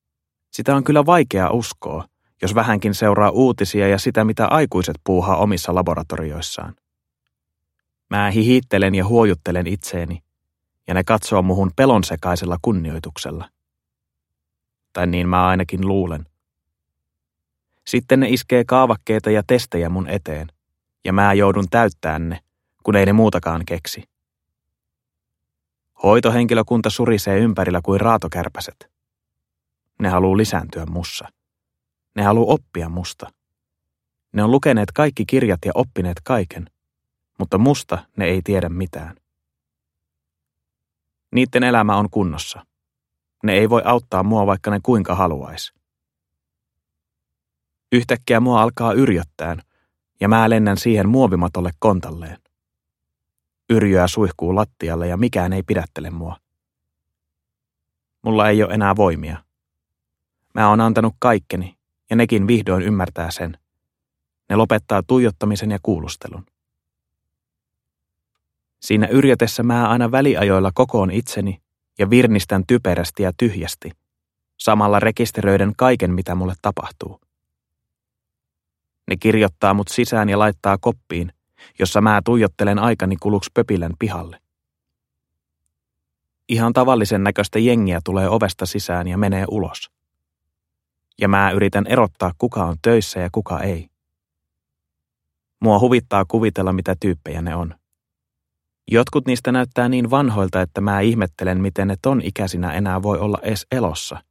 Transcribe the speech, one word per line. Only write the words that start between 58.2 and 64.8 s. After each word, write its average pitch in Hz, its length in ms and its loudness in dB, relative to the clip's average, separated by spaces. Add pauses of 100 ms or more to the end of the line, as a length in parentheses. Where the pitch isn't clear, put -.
Mulla 107 280 2
ei 107 140 4
oo 92 60 -2
enää 98 260 0
voimia. 78 480 -2 (1080)
Mä 107 160 2
oon 107 120 4
antanut 113 380 0
kaikkeni, 95 580 -2 (320)
ja 113 60 0
nekin 113 320 2
vihdoin 98 340 0
ymmärtää 90 500 -4
sen. 82 260 -10 (920)
Ne 101 60 0
lopettaa 107 480 0